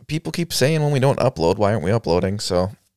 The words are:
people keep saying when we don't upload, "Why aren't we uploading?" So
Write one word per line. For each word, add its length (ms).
people 260
keep 180
saying 320
when 80
we 80
don't 200
upload, 380
"Why 140
aren't 140
we 60
uploading?" 500
So 300